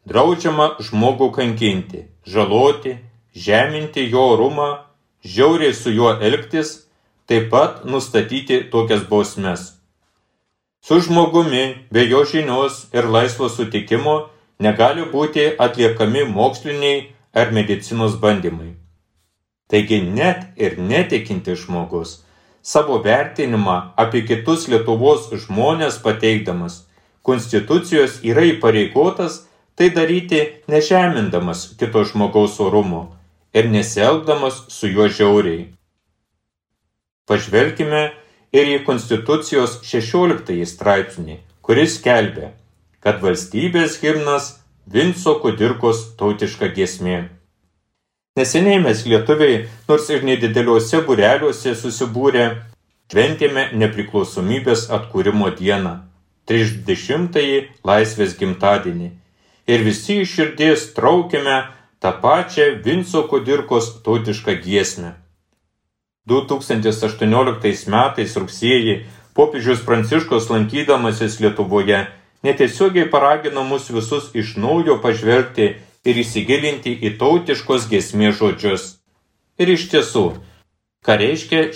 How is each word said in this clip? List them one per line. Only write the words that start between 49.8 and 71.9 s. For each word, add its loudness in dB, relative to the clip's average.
nors 2
ir 0
nedideliuose 2
būreliuose 2
susibūrę, 0
šventėme 0
nepriklausomybės -2
atkūrimo 0
dieną, -4
trisdešimtąjį -2
laisvės 0
gimtadienį. -2
Ir 4
visi -2
iš -4
širdies 2
traukėme 2
tą -2
pačią 2
Vinco -2
Kudirkos 0
tautišką -2
giesmę. -2
Du 4
tūkstantis -2
aštuonioliktais 0
metais 0
rugsėjį 0
popiežius 2
Pranciškus, 0
lankydamasis 0
Lietuvoje, 2